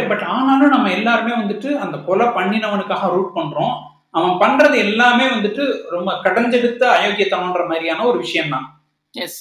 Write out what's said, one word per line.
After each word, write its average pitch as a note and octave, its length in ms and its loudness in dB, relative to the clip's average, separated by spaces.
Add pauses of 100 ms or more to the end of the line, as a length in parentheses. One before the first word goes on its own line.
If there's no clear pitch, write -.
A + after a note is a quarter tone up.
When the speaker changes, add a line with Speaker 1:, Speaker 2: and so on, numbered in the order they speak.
Speaker 1:
but G3+ 160 -2
ஆனாலும் C4+ 460 2
நம்ம G#3 220 2
எல்லாருமே A3+ 400 0
வந்துட்டு A#3 440 -4
அந்த F3 220 -6
கொலை F#3+ 280 0
பண்ணினவனுக்காக G3 840 -2
ரூட் F#3 260 -2
பண்றோம். D3+ 380 -4 (360)
அவன் F3+ 300 0
பண்றது C4+ 360 4
எல்லாமே A#3+ 480 4
வந்துட்டு A#3 400 -2 (240)
ரொம்ப F3+ 240 -4 (100)
கடஞ்செடுத்த A#3 640 2
அயோக்கியத்தனம்ன்ற F#3 840 0
மாதிரியான E3 360 -2
ஒரு A#3 140 2
விஷயம் D#3+ 300 -4
தான். - 180 -4 (480)
Speaker 2:
Yes. F3 260 -10